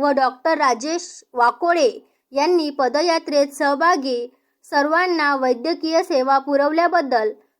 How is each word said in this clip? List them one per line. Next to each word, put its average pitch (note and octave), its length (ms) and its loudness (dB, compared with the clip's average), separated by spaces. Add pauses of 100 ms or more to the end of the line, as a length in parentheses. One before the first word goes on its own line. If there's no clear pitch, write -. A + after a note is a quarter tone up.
व D4 80 2
डॉक्टर C#4 500 0
राजेश C#4+ 720 -4
वाकोळे B3+ 760 0 (240)
यांनी D4+ 400 0
पदयात्रेत D4 760 0
सहभागी C#4 840 -2 (320)
सर्वांना D4+ 720 0
वैद्यकीय D4+ 680 -2
सेवा C4+ 360 0
पुरवल्याबद्दल C#4+ 960 0 (280)